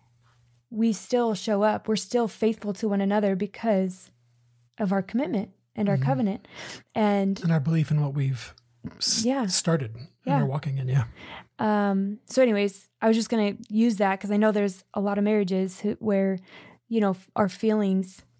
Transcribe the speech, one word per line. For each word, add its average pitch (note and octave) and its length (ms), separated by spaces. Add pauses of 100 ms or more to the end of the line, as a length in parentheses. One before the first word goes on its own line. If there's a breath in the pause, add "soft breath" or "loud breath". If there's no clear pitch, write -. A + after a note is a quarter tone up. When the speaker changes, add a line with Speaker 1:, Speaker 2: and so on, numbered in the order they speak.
(720 soft breath)
Speaker 1:
we A3+ 220
still A#3 420
show G3+ 280
up. G#3+ 260
We're A3 80
still A#3 320
faithful A3 460
to G#3+ 140
one G3 120
another G3+ 360
because F#3+ 720 (680)
of G3+ 140
our G3 100
commitment A3+ 480 (240)
and G#3 140
our C#3+ 80
Speaker 2:
Mm-hmm. C3 80
Speaker 1:
covenant. A#3+ 440 (460 loud breath)
And G3+ 480
Speaker 2:
And E3 100
our D#3+ 80
belief D#3+ 300
in D3+ 100
what C#3+ 140
we've C3+ 400 (440)
s-, - 260
Speaker 1:
Yeah. B3+ 220
Speaker 2:
started D3+ 480
and A#2+ 140 (160)
Speaker 1:
Yeah. - 180
Speaker 2:
are C#3 40
walking C3+ 320
in. B2+ 100
Yeah. B2+ 160 (540 loud breath)
Speaker 1:
Um, G3+ 680
so - 160
anyways, G3+ 460 (120)
I A3+ 80
was A3+ 80
just A3+ 140
gonna G#3 240 (140)
use A3 280
that G3 240
'cause G3+ 100
I G#3 60
know G#3+ 160
there's G3+ 320 (100)
a G3+ 60
lot G3+ 180
of G3+ 60
marriages F#3+ 560
who, G#3 200
where, G3 380 (500 loud breath)
you A3+ 120
know, G3+ 100
f-, F#3 260
our G#3 120
feelings, F#3+ 760 (180)